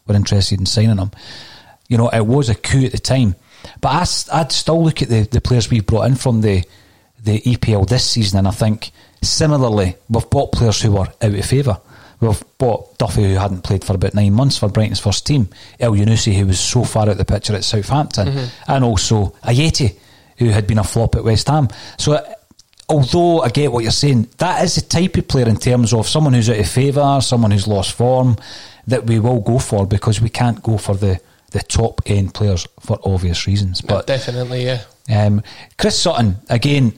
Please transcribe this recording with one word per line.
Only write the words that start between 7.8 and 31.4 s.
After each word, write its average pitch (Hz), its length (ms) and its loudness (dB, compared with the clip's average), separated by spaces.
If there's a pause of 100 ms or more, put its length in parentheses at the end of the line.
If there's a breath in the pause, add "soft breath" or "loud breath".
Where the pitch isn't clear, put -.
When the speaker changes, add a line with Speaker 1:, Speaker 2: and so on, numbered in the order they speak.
Speaker 1:
this - 200 0
season, 101 340 0
and 95 80 2
I - 40 0
think - 400 -2 (320 soft breath)
similarly, 120 720 0 (140)
we've 113 200 -2
bought 139 220 0
players 113 300 0
who 107 100 2
were 95 160 0 (140)
out 104 120 2
of 101 120 -2
favour. 131 340 0 (400 loud breath)
We've 110 240 0 (140)
bought - 400 -2
Duffy, - 260 0
who 95 120 2
hadn't 95 280 -2
played 95 220 -2
for 98 80 -2
about 92 220 -2
nine 101 180 4
months, 131 240 2
for 107 100 -2
Brighton's 107 320 -2
first - 260 -4
team. 135 220 2 (320 loud breath)
Elyounoussi, 113 560 2
who 98 120 2
was 92 120 0
so - 240 0
far 107 260 0
out 98 60 0
the 95 80 -2
picture 104 320 -2
at - 80 -6
Southampton, 113 640 -2
Speaker 2:
Mm-hmm. 135 440 -6
Speaker 1:
and 135 120 2
also 107 440 0 (160)
Ajeti, 127 520 0 (440 loud breath)
who 120 100 2
had 101 180 0
been 107 120 2
a 104 40 0
flop - 320 0
at 95 80 -2
West 110 240 0
Ham. 143 220 2 (280 loud breath)
So, 147 160 0
uh, - 200 -4 (560)
although 165 520 2
I 123 80 0
get 139 220 0
what 120 120 -2
you're 110 80 -2
saying, 135 380 2 (100)
that 175 240 0
is - 120 -2
the - 60 -2
type - 360 -2
of 180 100 -2
player 123 200 0
in 107 100 2
terms 123 360 2
of 110 140 0
someone 156 260 2
who's 117 160 2
out 110 80 0
of 104 100 0
favour, 139 540 2
someone 117 300 2
who's 104 160 2
lost 98 260 -2
form, 127 420 2 (520 loud breath)
that 117 180 -2
we 113 140 2
will 120 200 2
go 117 200 0
for, 101 260 0
because 104 340 0
we 113 100 0
can't 120 340 -2
go 113 140 0
for 98 180 -2
the, 95 240 0 (320 soft breath)